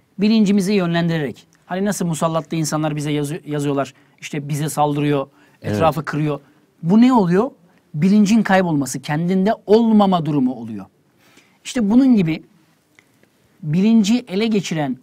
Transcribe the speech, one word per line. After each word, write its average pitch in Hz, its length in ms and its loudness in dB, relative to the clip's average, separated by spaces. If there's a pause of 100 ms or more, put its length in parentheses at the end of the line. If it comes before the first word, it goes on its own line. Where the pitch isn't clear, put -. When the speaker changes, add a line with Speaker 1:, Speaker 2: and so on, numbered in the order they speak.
(200)
Speaker 1:
bilincimizi 208 540 2
yönlendirerek. 170 760 -2 (180)
Hani 190 200 -6
nasıl 202 200 -4
musallatlı 160 520 -4
insanlar 156 380 -4
bize 147 160 -6
yazı-, 147 340 -6
yazıyorlar, 143 480 -4 (280)
işte 143 280 -10
bize 151 200 -4
saldırıyor, 147 580 -2 (340)
Speaker 2:
Evet. 104 140 -6
Speaker 1:
etrafı 151 300 0
kırıyor. 147 340 -4 (440)
Bu 196 180 4
ne 254 120 6
oluyor? 208 380 2 (420)
Bilincin 196 500 4
kaybolması, 160 580 0
kendinde 190 520 -2 (120)
olmama 208 600 4
durumu 139 280 -2
oluyor. 113 320 -14 (800)
İşte 226 260 -2
bunun 254 260 6
gibi 170 280 0 (1200)
bilinci 208 640 2
ele 202 200 -4
geçiren 165 560 -4